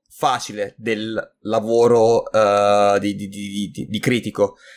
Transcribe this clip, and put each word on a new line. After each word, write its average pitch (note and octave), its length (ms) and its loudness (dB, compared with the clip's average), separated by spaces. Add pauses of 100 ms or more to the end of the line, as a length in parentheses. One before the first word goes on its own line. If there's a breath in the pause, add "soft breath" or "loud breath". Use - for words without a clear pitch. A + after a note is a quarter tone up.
facile G#2 720 -4
del A2 640 -6
lavoro, A#2 920 2
eh, G2+ 680 4
di, G2+ 140 -2
di, G2+ 140 -10
di, G2+ 440 -8
di, - 140 -10
di G#2+ 120 -6
critico. G#2+ 580 -2 (200 loud breath)